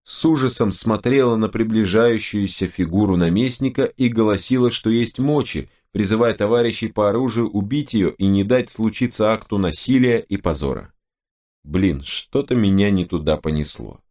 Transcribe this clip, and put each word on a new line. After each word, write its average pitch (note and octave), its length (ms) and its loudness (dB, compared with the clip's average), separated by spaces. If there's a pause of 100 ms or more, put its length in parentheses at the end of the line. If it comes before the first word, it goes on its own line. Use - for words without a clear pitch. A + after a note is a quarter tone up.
С - 220 -4
ужасом C3 480 2
смотрела A#2+ 640 2
на A2 120 0
приближающуюся A2 1200 0
фигуру F#2 480 0
наместника B2 680 0
и B2+ 240 0
голосила, A2+ 600 2
что - 180 -4
есть A#2 300 0
мочи, C#3 500 -2 (240)
призывая A2 400 2
товарищей A2+ 560 0
по G#2 220 0
оружию A#2 400 -2
убить G#2 420 -4
её G2+ 180 2
и G2 180 -2
не G2 140 2
дать A#2+ 280 0
случиться A2 600 -2
акту G#2+ 260 -4
насилия A#2 640 2
и G2 180 -6
позора. C#2+ 560 -4 (680)
Блин, D2+ 380 0
что-то - 520 -4
меня G2+ 360 4
не F#2 140 2
туда D#2 320 -2
понесло. D2+ 640 -6 (100)